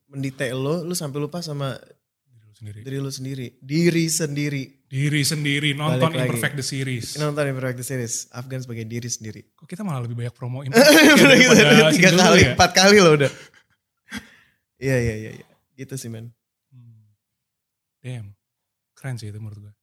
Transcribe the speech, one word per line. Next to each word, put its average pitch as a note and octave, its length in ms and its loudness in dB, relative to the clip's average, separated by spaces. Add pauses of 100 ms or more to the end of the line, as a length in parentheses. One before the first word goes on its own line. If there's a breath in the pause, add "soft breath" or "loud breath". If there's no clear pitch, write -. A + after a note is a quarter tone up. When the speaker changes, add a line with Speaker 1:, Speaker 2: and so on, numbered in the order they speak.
Speaker 1:
mendikte C3+ 440 -8
lo, C3+ 300 -6
lu E3+ 120 -10
sampai D3 260 -10
lupa D3 200 -10
sama C#3+ 400 -10 (480)
Speaker 2:
Diri A#2+ 140 -20
lu G#2+ 140 -20
sendiri. G#2+ 260 -20
Speaker 1:
diri C3+ 180 -12
lu C#3 120 -10
sendiri. C3+ 360 -12 (120)
Diri E3 480 0
sendiri. D3 560 -6 (240)
Speaker 2:
Diri C#3+ 360 -2
sendiri, D3 520 -4
nonton C3 320 -2
Speaker 1:
Balik - 100 -2
lagi. B2+ 140 -4
Speaker 2:
Imperfect C3 240 -6
the C#3 80 -8
Series. C3 440 -8 (100)
Speaker 1:
Nonton D3 300 -4
Imperfect B2+ 300 -8
the B2 80 -14
Series. B2 300 -8 (160)
Afgan C3 320 -14
sebagai A#2 240 -12
diri A#2 200 -10
sendiri. G#2+ 440 -12
Speaker 2:
Kok - 160 -20
kita F3+ 160 -14
malah D3+ 180 -8
lebih A#2+ 140 -8
banyak A#2+ 180 -10
promo B2+ 300 -12
Speaker 1:
<laughs> - 20 -14
Speaker 2:
Imperfect A3+ 220 6
ya D4+ 320 8
Speaker 1:
Udah B3+ 160 8
gitu, B3+ 180 6
Speaker 2:
daripada - 380 6
Speaker 1:
tiga - 180 4
Speaker 2:
single F3+ 140 4
Speaker 1:
kali, E3+ 180 6
Speaker 2:
ya? - 140 4
Speaker 1:
empat F3 180 2
kali G3 240 4
lo F3+ 160 6
udah. C#3 180 0 (1500 loud breath)
Iya, C3 220 -4
iya, A#2 200 -4
iya, A2 160 -16
iya. - 120 -20 (280)
Gitu C3 200 -18
sih, C3 120 -14
men. A2+ 240 -16 (400)
Speaker 2:
Hmm. A#2 400 -20 (880)
Damn. A#2+ 280 -16 (680)
Keren C3 220 -14
sih G#2+ 120 -14
itu G#2 80 -16
menurut G#2+ 240 -18
gue. G#2 120 -20 (100)